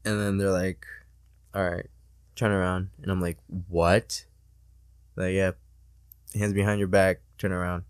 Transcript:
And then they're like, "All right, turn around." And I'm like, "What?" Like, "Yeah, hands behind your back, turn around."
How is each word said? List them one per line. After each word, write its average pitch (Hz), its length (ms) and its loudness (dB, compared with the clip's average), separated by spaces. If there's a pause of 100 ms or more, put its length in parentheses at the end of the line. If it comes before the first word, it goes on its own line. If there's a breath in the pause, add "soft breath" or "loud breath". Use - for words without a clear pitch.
And 107 160 -2
then 101 180 0
they're 98 140 2
like, 92 340 -2 (680)
"All 95 140 -2
right, 87 180 -6 (500)
turn 113 160 0
around." 92 380 0 (120)
And 95 80 -4
I'm 92 100 0
like, 87 180 -4 (300)
"What?" 87 560 2 (920)
Like, 92 180 -2
"Yeah, 95 180 2 (840)
hands 104 180 0
behind 101 260 2
your 98 100 0
back, 95 320 4 (180)
turn 95 140 -4
around." 90 380 -4